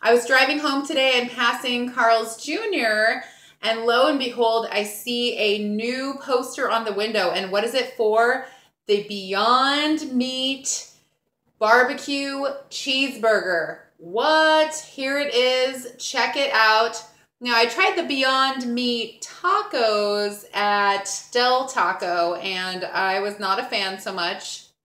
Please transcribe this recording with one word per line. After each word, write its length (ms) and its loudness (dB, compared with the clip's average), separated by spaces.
I 120 6
was 120 4
driving 340 4
home 280 -2
today 320 2
and 100 -4
passing 640 -2
Carl's 500 2
Junior, 840 0
and 240 -2
lo 220 4
and 100 2
behold, 540 0
I 120 -2
see 540 -4
a 300 0
new 540 -4
poster 480 -2
on 160 -2
the 80 -4
window. 380 0
And 200 -4
what 140 0
is 80 -4
it 240 -2
for? 480 2
The 240 2
Beyond 1040 0
Meat 760 -2
Barbecue 880 2
Cheeseburger. 1120 0
What? 760 2
Here 440 -6
it 140 -4
is. 640 0
Check 400 -2
it 160 0
out. 500 4
Now, 160 0
I 80 6
tried 320 0
the 100 -2
Beyond 640 0
Meat 540 -4
tacos 1040 0
at 540 2
Del 340 2
Taco, 680 0
and 500 -6
I 340 0
was 180 -4
not 220 0
a 60 -4
fan 340 -4
so 140 -8
much. 500 -6